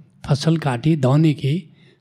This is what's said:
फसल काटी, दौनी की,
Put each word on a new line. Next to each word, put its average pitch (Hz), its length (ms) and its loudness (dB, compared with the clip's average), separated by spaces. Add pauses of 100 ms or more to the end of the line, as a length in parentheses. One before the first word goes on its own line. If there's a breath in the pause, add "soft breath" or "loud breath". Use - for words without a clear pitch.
(260)
फसल 160 320 0
काटी, 147 380 0
दौनी 147 380 2
की, 143 420 -6 (260 soft breath)